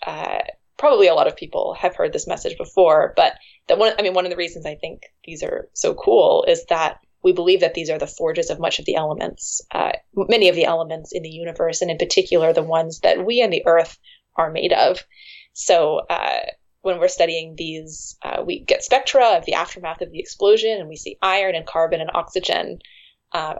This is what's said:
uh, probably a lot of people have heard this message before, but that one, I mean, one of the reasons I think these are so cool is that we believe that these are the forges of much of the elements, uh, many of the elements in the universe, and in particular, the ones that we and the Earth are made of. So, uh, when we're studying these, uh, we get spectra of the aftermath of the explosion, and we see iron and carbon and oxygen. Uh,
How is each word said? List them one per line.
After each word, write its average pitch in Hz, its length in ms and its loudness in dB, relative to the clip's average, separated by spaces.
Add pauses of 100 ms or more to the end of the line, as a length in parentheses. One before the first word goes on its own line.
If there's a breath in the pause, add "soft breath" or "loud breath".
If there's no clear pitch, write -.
uh, 156 320 -6 (400)
probably 240 280 6
a 165 80 6
lot 151 140 4
of - 80 -4
people - 380 -4
have 185 200 -2
heard 151 180 -2
this - 140 -6
message - 320 -6
before, 160 580 4
but 165 180 4 (340 soft breath)
that 175 100 4
one, 220 180 4
I 202 60 -2
mean, 190 120 -2
one 180 100 0
of 180 60 -4
the 175 60 -8
reasons 170 300 -8
I 151 80 -10
think 160 280 -12 (220)
these 165 200 -12
are - 300 -6
so - 200 -2
cool 175 540 4
is 165 220 0
that 160 280 -2 (240)
we 185 100 4
believe 180 280 2
that 165 140 0
these 160 160 -6
are 156 80 -2
the 151 100 -6
forges 165 420 -4
of 156 80 -6
much 165 220 -4
of - 40 -16
the - 120 -2
elements, - 640 -6 (100)
uh, - 220 -2 (240)
many 202 320 4
of 180 80 4
the 170 80 2
elements 160 480 -4
in 170 100 -6
the 160 60 -12
universe, 165 540 -6
and 175 80 0
in 160 80 -4
particular, 175 540 2
the 160 120 0
ones 160 360 -2
that 180 240 2
we 240 160 0
and 214 120 2
the - 120 -2
Earth 165 320 2 (380 soft breath)
are 160 160 0
made 165 220 -2
of. 165 320 2 (480 loud breath)
So, 160 480 2 (100)
uh, 67 300 -2 (400)
when 180 180 -2
we're 170 80 4
studying 165 500 -2
these, 156 680 -12
uh, - 220 -6
we - 140 -6
get - 240 0
spectra 247 540 4
of 165 80 -2
the - 100 -4
aftermath 170 460 -6
of 170 100 -10
the 160 80 -16
explosion, 220 640 2
and 156 80 -12
we 156 80 -18
see - 260 -14
iron 190 320 0
and 160 120 -8
carbon 165 340 0
and 160 120 -8
oxygen. - 680 -4 (500 soft breath)
Uh, 160 300 -6